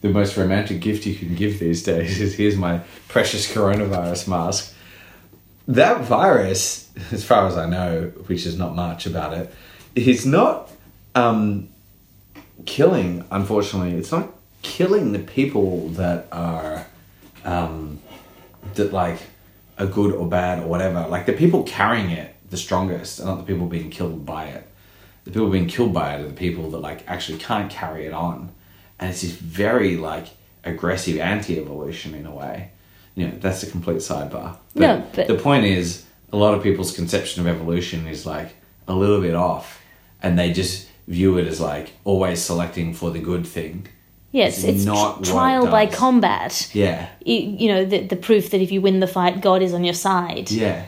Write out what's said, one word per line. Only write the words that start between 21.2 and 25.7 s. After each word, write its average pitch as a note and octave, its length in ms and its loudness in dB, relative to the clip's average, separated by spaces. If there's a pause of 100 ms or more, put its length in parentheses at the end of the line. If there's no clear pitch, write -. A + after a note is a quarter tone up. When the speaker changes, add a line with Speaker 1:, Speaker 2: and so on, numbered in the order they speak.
Speaker 1:
the - 80 2
people E3+ 300 4
carrying G2+ 480 0
it - 220 -8 (160)
the F2+ 80 -8
strongest F2+ 600 -2
are F2 60 -10
not F#2 120 -4
the F2 60 -10
people F2 240 -2
being E2+ 220 -6
killed D#2+ 360 -6
by D2+ 200 -8
it. - 220 -14 (580)
The - 60 -16
people G#2+ 180 2
being F#2 180 2
killed A2 260 0